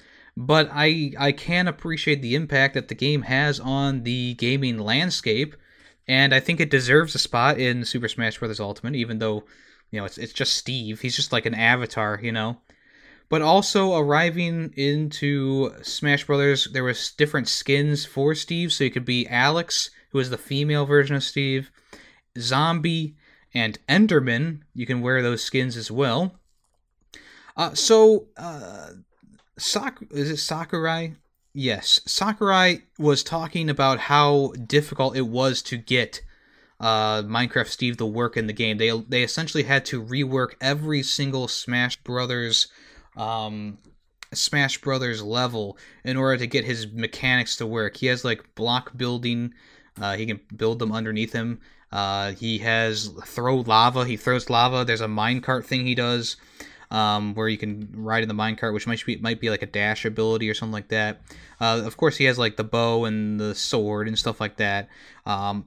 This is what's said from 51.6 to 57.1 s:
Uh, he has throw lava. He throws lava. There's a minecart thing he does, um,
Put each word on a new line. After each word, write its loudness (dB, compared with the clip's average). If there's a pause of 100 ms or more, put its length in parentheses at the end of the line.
Uh, -2
he -4
has 0 (160)
throw -2
lava. 4
He -4
throws -2
lava. 2
There's 0
a -2
minecart -2
thing -2
he 0
does, -2 (560)
um, 0